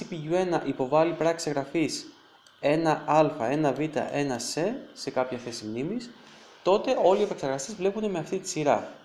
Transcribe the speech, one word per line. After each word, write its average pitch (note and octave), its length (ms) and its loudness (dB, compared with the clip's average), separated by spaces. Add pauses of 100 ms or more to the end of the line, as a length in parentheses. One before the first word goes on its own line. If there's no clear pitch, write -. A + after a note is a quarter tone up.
C - 120 -10
P D#3 180 -6
U - 20 2
ένα F3 340 2
υποβάλει C#3+ 460 2
πράξη E3 360 0
εγγραφής C#3+ 640 -2 (480)
ένα D#3 460 2
α, C#3+ 440 4
ένα D3 220 2
β, B2 60 -2 (340)
ένα C#3 260 -2
σε F#3+ 540 -4
σε - 180 -8
κάποια B2+ 280 -2
θέση A#2 260 -10
μνήμης, C#3 460 -6 (520)
τότε G#3+ 400 4
όλοι F#3+ 180 6
οι - 20 4
επεξεργαστές D3 520 -4
βλέπουν G3+ 360 -2
με F3+ 80 -2
αυτή D#3+ 200 -4
τη F3+ 100 -8
σειρά. C#3+ 440 2 (120)